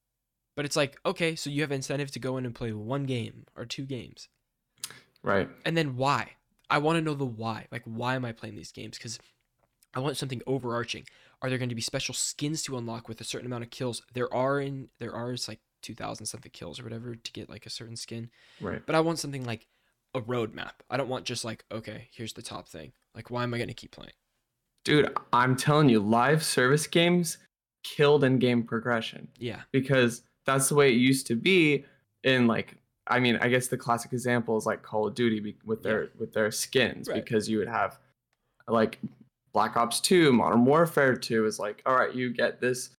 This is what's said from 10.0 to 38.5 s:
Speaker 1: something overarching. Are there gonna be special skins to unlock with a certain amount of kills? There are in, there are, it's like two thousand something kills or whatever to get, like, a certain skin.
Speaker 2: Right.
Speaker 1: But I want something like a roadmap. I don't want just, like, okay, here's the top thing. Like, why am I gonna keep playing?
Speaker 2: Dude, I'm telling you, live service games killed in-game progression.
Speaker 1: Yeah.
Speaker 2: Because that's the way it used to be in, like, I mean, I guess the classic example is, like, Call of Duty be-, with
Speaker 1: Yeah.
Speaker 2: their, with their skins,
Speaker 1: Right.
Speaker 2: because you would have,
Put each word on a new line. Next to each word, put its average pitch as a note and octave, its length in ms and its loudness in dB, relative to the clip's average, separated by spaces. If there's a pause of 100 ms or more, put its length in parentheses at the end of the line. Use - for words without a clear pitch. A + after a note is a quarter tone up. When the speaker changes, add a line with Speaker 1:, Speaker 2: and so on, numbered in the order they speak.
Speaker 1:
something C3+ 280 -6
overarching. A#2+ 600 -4 (360)
Are C3 80 -4
there B2+ 80 -2
gonna B2 180 -4
be A2+ 60 -6
special B2+ 320 -6
skins - 500 -4
to C3+ 140 -6
unlock A2+ 300 -10
with A2+ 140 -12
a - 20 -14
certain - 240 -8
amount A#2+ 160 -8
of A2+ 60 -14
kills? A#2+ 320 -6 (120)
There B2 200 -2
are C3+ 260 0
in, C#3 300 -6 (100)
there A#2 140 -8
are, A#2+ 200 -6
it's A#2+ 140 -6
like A2 140 -14 (200)
two G#2+ 140 -14
thousand G#2+ 320 -10
something - 240 -12
kills - 280 -12
or B2 40 -14
whatever A#2 320 -10
to - 180 -14
get, - 160 -14
like, - 160 -18
a A2 40 -16
certain A2+ 280 -12
skin. A#2 320 -12 (320)
Speaker 2:
Right. F#2+ 240 -6
Speaker 1:
But D#3 100 0
I D#3+ 60 4
want D#3+ 180 -2
something C#3 260 -8
like A2+ 220 -10 (480)
a - 60 -6
roadmap. A2 500 -6 (180)
I B2 80 -4
don't B2+ 120 -4
want B2 160 -8
just, A#2+ 180 -6
like, A2 280 -12
okay, A2 400 -12
here's A2 220 -12
the - 80 -16
top - 280 -14
thing. D#2 240 -16 (200)
Like, A2+ 160 -16
why A#2+ 140 -4
am A#2+ 100 -4
I A#2 60 -4
gonna A2+ 140 -8
keep - 180 -18
playing? - 220 -20 (720)
Speaker 2:
Dude, D3 280 4 (200)
I'm B2+ 220 4
telling D3 340 6
you, A2 100 8
live A#2+ 440 4
service D3 440 4
games F3 500 4 (460)
killed D3 400 4
in-game B2 400 4
progression. A2+ 640 -4 (100)
Speaker 1:
Yeah. A2+ 340 -10
Speaker 2:
Because C3 520 2 (220)
that's C3+ 240 2
the D3+ 60 0
way C#3+ 160 8
it A2+ 60 4
used C3 300 4
to A#2+ 80 0
be D#3 500 4 (380)
in, B2+ 240 4
like, G#2 300 -2 (300)
I B2 120 2
mean, A#2+ 220 4
I B2 80 2
guess B2 180 2
the B2 100 -4
classic A#2 360 -4
example A#2+ 420 0
is, A2 100 -2
like, A2 180 -2
Call G#2+ 240 -2
of G#2 80 -6
Duty A2+ 260 2
be-, G#2 240 -10
with A2 200 -4
Speaker 1:
Yeah. G#2 60 0
Speaker 2:
their, G2 260 -2
with A2 160 -8
their G#2+ 180 2
skins, - 580 0
Speaker 1:
Right. G#2+ 140 -4
Speaker 2:
because G#2+ 260 -2
you A2 80 0
would G2+ 100 0
have, G#2 320 -2 (720)